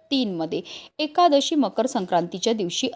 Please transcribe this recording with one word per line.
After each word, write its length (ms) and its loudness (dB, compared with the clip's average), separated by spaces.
तीन 240 0
मध्ये 260 -4
एकादशी 560 2
मकर 300 0
संक्रांतीच्या 680 -2
दिवशी 420 -4